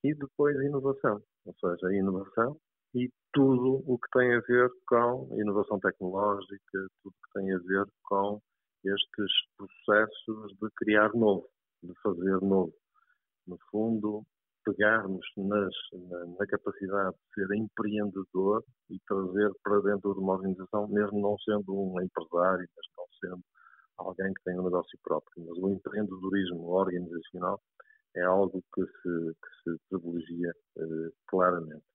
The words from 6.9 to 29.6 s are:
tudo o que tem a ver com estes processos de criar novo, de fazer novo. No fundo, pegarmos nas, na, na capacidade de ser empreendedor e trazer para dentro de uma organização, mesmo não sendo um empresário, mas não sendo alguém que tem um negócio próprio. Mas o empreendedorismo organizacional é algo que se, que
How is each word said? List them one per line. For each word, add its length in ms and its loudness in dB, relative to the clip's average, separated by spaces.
tudo 140 -20
o 120 -20
que 60 -20
tem 200 -2
a 60 -2
ver 260 0
com 380 0
estes 480 -2
processos 1040 -2
de 160 -4
criar 380 4
novo, 340 4
de 180 -16
fazer 400 2
novo. 320 2
No 120 -12
fundo, 540 -2
pegarmos 600 2
nas, 360 0
na, 320 -12
na 220 -6
capacidade 680 -2
de 200 -20
ser 200 -2
empreendedor 1080 -2
e 180 -12
trazer 440 0
para 180 4
dentro 320 0
de 60 -4
uma 140 2
organização, 540 -2
mesmo 340 0
não 180 0
sendo 340 -2
um 280 -2
empresário, 760 0
mas 100 -20
não 80 -12
sendo 240 -10
alguém 360 -4
que 100 -12
tem 160 -4
um 40 -2
negócio 400 -2
próprio. 420 -4
Mas 120 -10
o 120 0
empreendedorismo 1000 -4
organizacional 960 -2
é 80 0
algo 400 2
que 80 0
se, 540 -4
que 140 -20